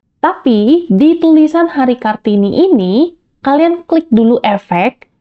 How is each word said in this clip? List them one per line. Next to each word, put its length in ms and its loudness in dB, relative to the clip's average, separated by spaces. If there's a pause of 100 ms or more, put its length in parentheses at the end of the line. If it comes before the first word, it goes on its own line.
(200)
tapi 720 0
di 240 2
tulisan 560 2
Hari 240 -2
Kartini 720 -2
ini, 480 0 (240)
kalian 480 -2
klik 240 -2
dulu 320 0
efek 640 -4 (120)